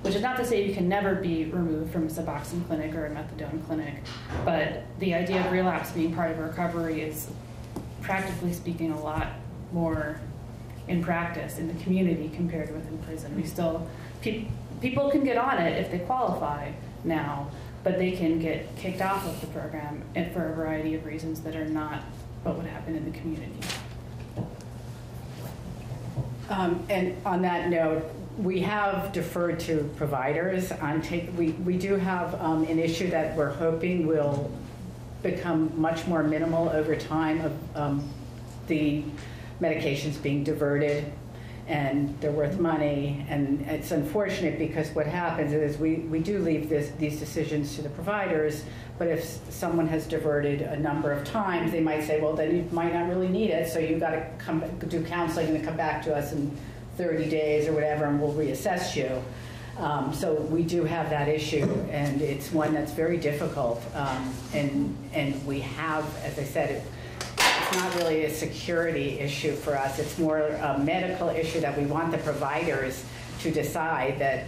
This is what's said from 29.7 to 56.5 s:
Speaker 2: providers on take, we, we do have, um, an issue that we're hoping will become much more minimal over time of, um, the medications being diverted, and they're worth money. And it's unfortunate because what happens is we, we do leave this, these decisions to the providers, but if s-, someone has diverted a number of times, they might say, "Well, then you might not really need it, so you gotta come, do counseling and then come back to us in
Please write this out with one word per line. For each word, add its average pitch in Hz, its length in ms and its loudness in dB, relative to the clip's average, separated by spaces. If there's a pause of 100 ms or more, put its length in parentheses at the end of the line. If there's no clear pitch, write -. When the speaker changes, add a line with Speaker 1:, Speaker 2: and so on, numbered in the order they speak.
Speaker 2:
providers 156 800 0
on 156 280 0
take, 170 360 -2
we, 165 140 4
we 180 260 2
do 196 180 2
have, 180 460 0
um, 160 240 4
an 160 120 2
issue 165 320 2
that 160 280 2
we're 147 140 4
hoping 165 540 2
will 151 460 4 (720)
become 165 560 2
much 165 280 2
more 165 160 4
minimal 165 460 4
over 156 260 4
time 156 460 2
of, 151 360 -4
um, 143 320 0 (580)
the 151 360 4 (580)
medications 151 600 0
being 143 220 2
diverted, 147 640 2 (580)
and 143 520 2
they're 151 120 2
worth 151 280 2
money. 147 720 2
And 143 320 2
it's 151 300 -2
unfortunate 180 680 2
because 156 320 0
what 151 180 0
happens 165 460 0
is 147 240 2
we, 160 180 2
we 160 240 -2
do 196 200 0
leave 165 280 2
this, 143 300 2
these 147 200 0
decisions 151 580 -2
to 151 60 -6
the 143 80 -4
providers, 170 760 0 (320)
but 170 100 2
if 165 120 2
s-, - 200 -6 (100)
someone 165 380 2
has 156 200 2
diverted 147 540 2
a 151 160 -2
number 147 340 2
of 143 120 0
times, 175 480 2
they 165 80 2
might 156 240 2
say, 151 180 4
"Well, 156 120 2
then 160 220 2
you 170 160 2
might 165 220 2
not 175 160 2
really 185 180 2
need 208 220 4
it, 165 220 2
so 165 80 0
you 160 180 2
gotta 160 300 0 (100)
come, 156 260 0 (240)
do 165 160 0
counseling 170 440 0
and 156 80 4
then - 100 0
come 160 120 -2
back 156 260 0
to 151 120 2
us 143 180 -2
in 143 220 0 (420)